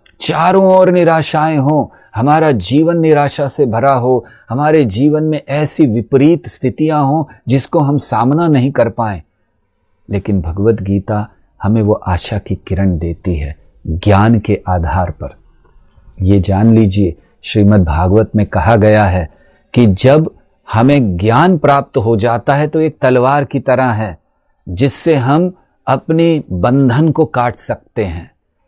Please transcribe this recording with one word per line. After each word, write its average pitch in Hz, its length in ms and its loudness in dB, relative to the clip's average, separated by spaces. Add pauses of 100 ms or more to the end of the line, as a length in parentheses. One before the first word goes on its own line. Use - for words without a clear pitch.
(220)
चारों 185 540 2
ओर 185 160 4
निराशाएं 160 680 0
हों, 143 380 -2 (200)
हमारा 151 360 2
जीवन 143 460 0
निराशा 147 500 0
से 143 180 -2
भरा 120 280 0
हो, 127 320 0 (240)
हमारे 147 360 0
जीवन 143 380 0
में 156 260 -2
ऐसी 147 380 0
विपरीत 135 600 0
स्थितियां 151 580 -2
हों 147 200 -2 (220)
जिसको 135 320 -2
हम 143 180 0
सामना 131 500 0
नहीं 139 240 2
कर 117 180 0
पाए, 104 340 -6 (840)
लेकिन 101 320 -2
भगवत 98 400 -2
गीता 101 500 -4 (320)
हमें 110 180 0
वो 104 120 2
आशा - 440 -6
की - 180 -6
किरण 92 420 -2
देती 85 380 -6
है 71 220 -8 (300)
ज्ञान 101 520 2
के 101 280 -4
आधार 87 440 -4
पर। - 260 -16 (840)
ये 98 180 2
जान 101 360 2
लीजिए, 98 400 2 (280)
श्रीमद् 101 420 2
भागवत 92 500 0
में 104 100 0
कहा 110 300 0
गया 107 300 4
है 90 240 -2 (440)
कि 123 120 4
जब 127 460 2 (420)
हमें 117 440 2
ज्ञान 131 400 2
प्राप्त 139 400 0
हो 113 200 0
जाता 117 380 -2
है 147 120 -2
तो 156 120 -4
एक 156 220 -2
तलवार 131 420 2
की 135 160 -6
तरह 127 260 0
है 110 340 -4 (500)
जिससे 135 460 -2
हम 147 380 0 (340)
अपने 160 640 0
बंधन 127 600 2
को 156 140 0
काट 123 300 -4
सकते - 500 -8
हैं, 85 260 -10 (360)